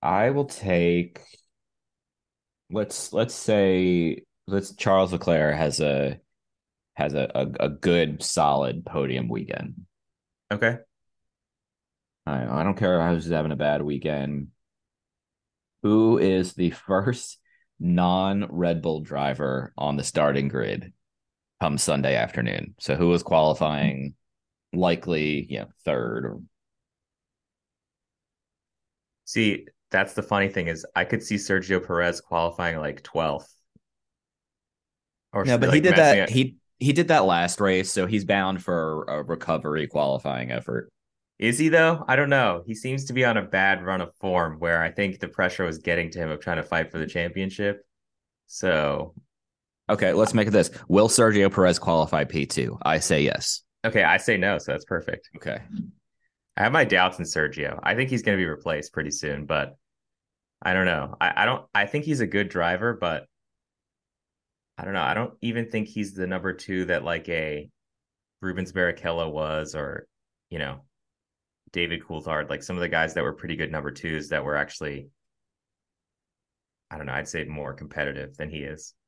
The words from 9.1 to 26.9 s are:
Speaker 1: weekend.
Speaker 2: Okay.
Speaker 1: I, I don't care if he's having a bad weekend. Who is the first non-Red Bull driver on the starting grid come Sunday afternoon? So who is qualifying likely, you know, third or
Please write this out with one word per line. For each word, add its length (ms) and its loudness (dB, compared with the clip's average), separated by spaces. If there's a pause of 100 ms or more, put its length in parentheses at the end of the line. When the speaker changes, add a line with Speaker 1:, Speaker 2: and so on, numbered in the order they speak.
Speaker 1:
weekend. 580 -8 (640)
Speaker 2:
Okay. 260 0 (1500)
Speaker 1:
I, 340 -2
I 20 0
don't 140 0
care 240 2
if 220 2
he's 80 -4
having 200 0
a 60 -4
bad 240 0
weekend. 680 -4 (1300)
Who 380 6
is 340 2
the 160 0
first 680 -2 (420)
non-Red 1000 0
Bull 180 -2
driver 800 -4
on 180 -2
the 80 -4
starting 460 2
grid 420 -6 (680)
come 160 0
Sunday 400 0
afternoon? 640 -4
So 160 -2
who 180 4
is 100 2
qualifying 920 2 (580)
likely, 760 0
you 100 -6
know, 80 -12 (180)
third 400 -2
or 160 -10 (2750)